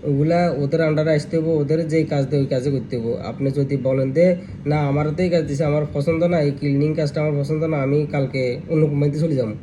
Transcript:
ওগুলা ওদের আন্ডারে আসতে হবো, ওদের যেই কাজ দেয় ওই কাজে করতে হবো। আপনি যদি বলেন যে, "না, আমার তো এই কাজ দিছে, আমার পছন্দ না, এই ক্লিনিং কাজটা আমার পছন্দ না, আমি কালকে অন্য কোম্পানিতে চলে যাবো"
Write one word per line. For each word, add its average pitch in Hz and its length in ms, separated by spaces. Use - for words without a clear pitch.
ওগুলা 160 460
ওদের 143 300
আন্ডারে 156 320
আসতে 151 260
হবো, 160 180
ওদের 151 320
যেই 156 160
কাজ 143 220
দেয় 143 140
ওই 135 60
কাজে 135 240
করতে 127 260
হবো। 117 180
আপনি 135 360
যদি 139 260
বলেন 135 360
যে, 175 240
"না, 151 100
আমার 147 340
তো 160 120
এই 180 80
কাজ 165 140
দিছে, 143 200
আমার 151 180
পছন্দ 160 320
না, 170 160
এই 143 100
ক্লিনিং 143 440
কাজটা 151 260
আমার 147 240
পছন্দ 156 200
না, 160 120
আমি 143 360
কালকে 127 460
অন্য 156 180
কোম্পানিতে 147 320
চলে 156 160
যাবো" 113 280